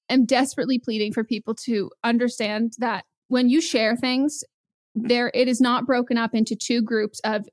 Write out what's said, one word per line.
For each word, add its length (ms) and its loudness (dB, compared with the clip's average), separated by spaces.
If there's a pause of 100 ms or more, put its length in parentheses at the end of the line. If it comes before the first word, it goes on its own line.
am 160 4
desperately 540 0
pleading 340 -4
for 100 -2
people 400 -6
to 260 -2 (140)
understand 760 0
that 260 -4 (240)
when 200 4
you 120 4
share 340 0
things, 480 -2 (520)
there, 380 0
it 140 4
is 140 2
not 240 2
broken 320 0
up 180 -2
into 200 0
two 260 -2
groups 420 -2
of 300 -2